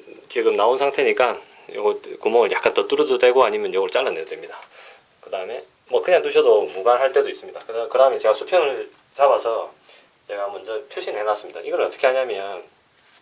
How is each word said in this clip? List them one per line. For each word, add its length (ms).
지금 260
나온 240
상태니까 640
요거 480
구멍을 320
약간 200
더 140
뚫어도 320
되고 240
아니면 320
요걸 160
잘라내도 380
됩니다. 320
그 100
다음에 340
뭐 140
그냥 200
두셔도 400
무관할 500
때도 160
있습니다. 380
그 60
다-, 160
그 100
다음에 200
제가 160
수평을 580
잡아서 580
제가 200
먼저 400
표시를 320
해놨습니다. 400
이걸 200
어떻게 260
하냐면 560